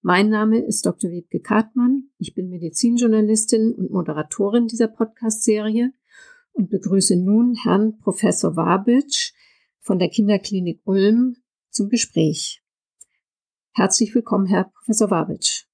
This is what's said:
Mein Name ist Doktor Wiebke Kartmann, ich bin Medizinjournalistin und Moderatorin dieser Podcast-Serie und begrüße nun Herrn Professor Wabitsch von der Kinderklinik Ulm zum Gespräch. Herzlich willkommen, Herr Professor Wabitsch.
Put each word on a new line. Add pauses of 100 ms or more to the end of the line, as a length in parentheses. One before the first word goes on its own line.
Mein
Name
ist
Doktor
Wiebke
Kartmann, (120)
ich
bin
Medizinjournalistin
und
Moderatorin
dieser
Podcast-Serie (600)
und
begrüße
nun
Herrn
Professor
Wabitsch (440)
von
der
Kinderklinik
Ulm (320)
zum
Gespräch. (1120)
Herzlich
willkommen,
Herr
Professor
Wabitsch.